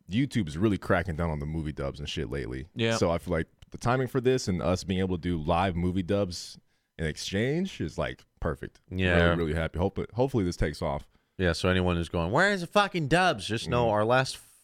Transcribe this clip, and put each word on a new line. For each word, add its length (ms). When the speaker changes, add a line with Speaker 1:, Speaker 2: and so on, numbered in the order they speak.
Speaker 1:
YouTube 380
is 100
really 220
cracking 360
down 140
on 100
the 60
movie 260
dubs 280
and 100
shit 200
lately. 460
Speaker 2:
Yeah. 220
Speaker 1:
So 140
I 80
feel 140
like 140
the 80
timing 300
for 120
this 280
and 140
us 220
being 160
able 180
to 40
do 160
live 380
movie 280
dubs 540
in 80
exchange 720
is, 180
like, 260
perfect. 500
Speaker 3:
Yeah. 340
Speaker 1:
Really, 140
really 160
happy. 260
Hope-, 340
hopefully 300
this 140
takes 240
off. 260
Speaker 3:
Yeah, 160
so 160
anyone 260
who's 140
going, 220
"Where 200
is 100
the 60
fucking 400
dubs?" 400
Just 200
know 200
Speaker 1:
Mm. 40
Speaker 3:
our 140
last 320